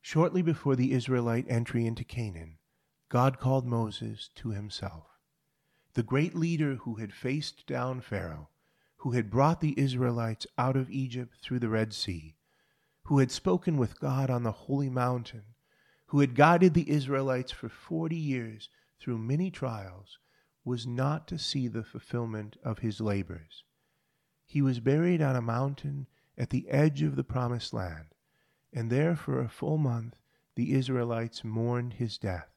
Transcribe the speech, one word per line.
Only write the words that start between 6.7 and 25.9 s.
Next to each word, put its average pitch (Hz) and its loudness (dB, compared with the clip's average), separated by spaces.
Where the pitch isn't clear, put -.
who 113 -6
had 107 -8
faced - -6
down 127 -4
Pharaoh, 82 -6
who 131 -4
had 117 0
brought 143 4
the 151 0
Israelites 123 0
out 127 2
of 131 0
Egypt 127 -6
through 123 -4
the 117 0
Red 110 2
Sea, 80 -8
who 143 4
had 131 4
spoken 180 0
with 120 0
God 135 0
on 120 0
the 117 0
holy 139 -2
mountain, 123 -2
who 143 4
had 135 4
guided 170 8
the 165 2
Israelites 135 0
for - -10
forty 165 -6
years 120 -4
through 117 -4
many 147 0
trials, 98 -10
was 120 -4
not 139 -2
to 175 -8
see 131 -2
the 110 -4
fulfillment 110 -6
of 110 -4
his 110 -2
labors. 90 -4
He 143 0
was 131 2
buried 156 4
on 135 2
a 123 0
mountain 135 -4